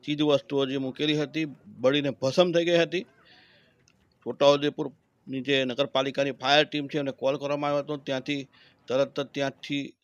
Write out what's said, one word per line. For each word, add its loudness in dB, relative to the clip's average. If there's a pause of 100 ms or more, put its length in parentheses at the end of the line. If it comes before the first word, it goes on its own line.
ચીજ -2
વસ્તુઓ 2
જે -4
મૂકેલી -2
હતી -4 (220)
બળીને 0
ભસ્મ 2
થઈ 4
ગઈ 2
હતી. 0 (1200)
છોટાઉદેપુરની 0
જે 0
નગરપાલિકાની 0
ફાયર 4
ટીમ -4
છે -6
એમને -2
કોલ -2
કરવામાં -4
આવ્યો 0
હતો. -6
ત્યાંથી -6 (400)
તરત 0
જ -4
ત્યાંથી -6 (120)